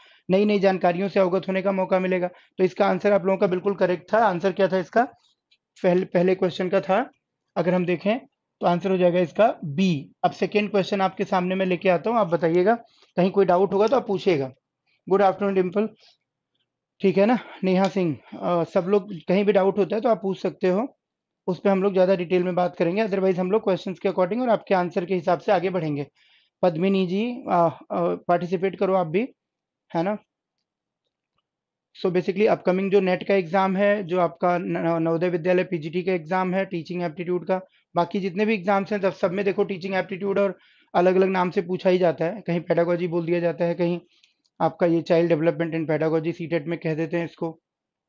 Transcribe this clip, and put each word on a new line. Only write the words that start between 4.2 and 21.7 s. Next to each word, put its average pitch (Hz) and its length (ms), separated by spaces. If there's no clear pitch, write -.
क्या 190 160
था 185 100
इसका? 226 260
पहले, 185 220
पहले 180 300
क्वेश्चन 185 340
का 196 120
था, 196 300
अगर 175 180
हम 180 120
देखें 185 320
तो - 60
आंसर 180 240
हो 190 60
जाएगा 180 240
इसका 202 440
बी। 160 480
अब 180 60
सेकंड 208 400
क्वेश्चन 196 300
आपके 190 240
सामने 185 300
मैं 190 120
लेके 185 220
आता 175 220
हूँ, 233 80
आप 208 80
बताइएगा, 175 480
कहीं 185 140
कोई 196 140
डाउट 185 280
होगा 196 140
तो 240 100
आप 233 100
पूछिएगा। 165 460
गुड 196 140
आफ्टरनून 196 320
डिंपल, 190 340
ठीक 190 180
है 202 80
ना? 240 120
नेहा 185 240
सिंह, 175 280
अ, 175 260
सब 175 200
लोग 202 300
कहीं 196 160
भी 202 80
डाउट 190 260
होता 185 160
है 220 80
तो 247 60
आप 220 140
पूछ 190 180
सकते 196 280
हो, 196 300
उस 180 140
पे 202 100